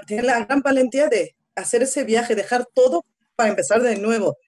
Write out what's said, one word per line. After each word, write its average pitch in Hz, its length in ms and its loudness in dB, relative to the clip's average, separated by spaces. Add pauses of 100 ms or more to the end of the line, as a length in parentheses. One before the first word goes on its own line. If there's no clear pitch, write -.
tiene 214 180 -4
la 240 220 0
gran 277 160 0
valentía 269 460 2
de 202 280 -2 (200)
hacer 226 280 -2
ese 269 200 -4
viaje, 226 320 0
dejar 214 380 -2
todo 202 320 2 (300)
para 220 140 2
empezar 202 320 0
de 240 160 0
nuevo. 208 400 -2 (100)